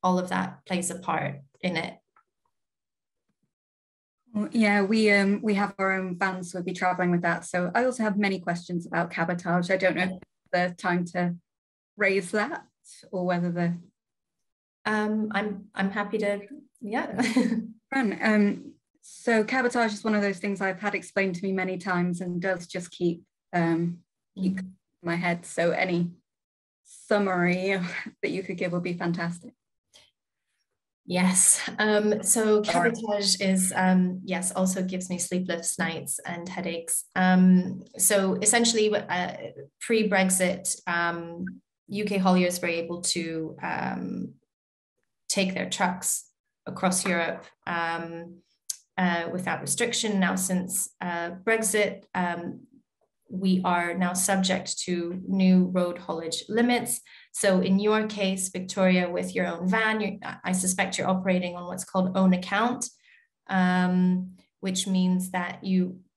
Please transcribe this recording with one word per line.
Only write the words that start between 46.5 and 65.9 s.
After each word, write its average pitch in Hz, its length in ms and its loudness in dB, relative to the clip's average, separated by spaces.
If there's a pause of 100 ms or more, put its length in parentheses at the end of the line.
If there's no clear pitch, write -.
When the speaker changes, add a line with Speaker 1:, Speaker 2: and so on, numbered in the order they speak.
Speaker 1:
across 185 400 -2
Europe, 170 380 -2 (220)
um, 170 760 -6 (580)
uh, 170 340 0
without 180 300 -4
restriction. 226 580 0
Now, 185 160 2
since, 185 540 -2 (100)
uh, 170 300 -4 (140)
Brexit, 214 600 0 (100)
um, 175 520 -4 (680)
we 185 320 2
are 175 300 0
now 180 180 -2
subject 190 680 0
to 175 440 -4
new 185 420 6
road 180 320 -2
haulage 165 500 -8
limits. 240 520 0 (300)
So 190 300 2
in 190 180 4
your 214 300 2
case, 190 400 -2
Victoria, 185 600 2
with 180 280 -4
your 180 100 0
own 170 220 -4
van, 220 320 2
you, 196 180 -4 (260)
I 180 60 -2
suspect 185 480 0
you're - 80 -2
operating 180 480 0
on 175 120 -10
what's 185 180 -8
called 185 320 0
own 185 180 6
account, 208 520 -2 (600)
um, 185 840 2 (260)
which 185 300 -4
means 185 420 2
that 175 320 -6
you 185 380 0 (160)